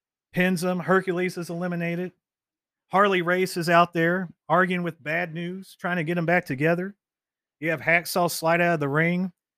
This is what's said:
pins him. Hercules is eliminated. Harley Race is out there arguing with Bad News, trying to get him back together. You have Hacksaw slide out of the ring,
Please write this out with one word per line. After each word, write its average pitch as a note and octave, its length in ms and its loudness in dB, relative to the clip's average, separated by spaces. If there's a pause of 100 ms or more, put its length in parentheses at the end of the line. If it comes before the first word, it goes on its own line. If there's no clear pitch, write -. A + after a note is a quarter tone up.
(320)
pins F3+ 320 0
him. F3+ 160 -2
Hercules F3+ 580 0
is F3 100 -8
eliminated. E3+ 640 -4 (800)
Harley F#3+ 320 4
Race F3+ 340 -2
is E3+ 140 -2
out E3+ 240 4
there F3 340 0 (200)
arguing F3+ 340 2
with E3 200 -6
Bad E3 300 -4
News, F3 480 -10
trying F3+ 160 -4
to E3+ 80 -2
get E3+ 140 -2
him E3 80 0
back F3 180 2
together. E3 500 -2 (640)
You D#3 120 -4
have D#3 100 -2
Hacksaw E3+ 500 0
slide E3+ 300 0
out F3 140 2
of D#3+ 60 -2
the C#3+ 80 -2
ring, F3 440 0 (260)